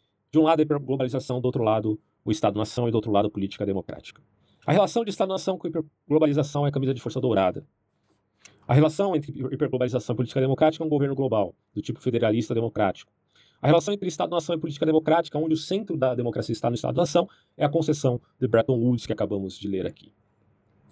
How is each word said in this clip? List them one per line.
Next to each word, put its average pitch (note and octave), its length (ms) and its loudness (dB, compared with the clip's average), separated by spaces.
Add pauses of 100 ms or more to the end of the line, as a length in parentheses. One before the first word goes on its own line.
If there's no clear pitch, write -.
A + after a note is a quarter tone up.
(300)
de D#3 80 2
um D#3+ 40 6
lado D#3 180 4
a - 20 6
hiperglobalização, C3 800 -2
do B2 60 -2
outro B2+ 160 0
lado A2 380 0 (240)
o A#2 60 -2
Estado-nação A2 580 0
e - 20 -2
do A2+ 40 -2
outro A2 180 0
lado G2+ 160 4
a - 20 -6
política G2+ 360 -6
democrática. - 560 -8 (440)
A - 60 2
relação G3+ 320 2
de G#3 60 -6
Estado-nação F#3+ 480 -2
com F3+ 100 -8
hiperglobalização D3+ 960 0
é C#3 60 2
a - 20 -4
camisa C3+ 220 0
de B2 60 -10
força D3+ 200 -6
dourada. F#2+ 460 2 (1000)
A C3 60 0
relação D#3 420 4
entre D3 160 -2
hiper-, C#3 220 -8
hiperglobalização B2 640 -2
e - 20 -10
política B2+ 240 -2
democrática D#3 420 2
é D#3+ 40 -4
um - 20 -2
governo C#3+ 260 0
global, G#2+ 400 0 (200)
do G#2 80 -6
tipo - 180 -8
federalista A#2 540 0
democrático. A2 580 -2 (480)
A B2+ 60 0
relação E3 260 4
entre G3+ 160 -4
Estado-nação E3+ 460 -2
e D#3+ 40 -2
política D#3 280 -4
democrática, D#3 520 2
onde D#3+ 160 0
o - 20 -2
centro F#3+ 400 -4
da B2+ 180 2
democracia A#2+ 380 -4
está A#2+ 180 -2
no A#2+ 40 -2
Estado-nação, C3+ 540 0 (280)
é - 80 -2
a C#3+ 40 4
concessão C#3+ 520 0 (200)
de B2+ 80 0
Bretton A2+ 300 0
Woods A#2+ 280 0
que - 60 -4
acabamos G2 460 -4
de G#2 100 -8
ler F#2 180 -4
aqui. - 260 -14 (800)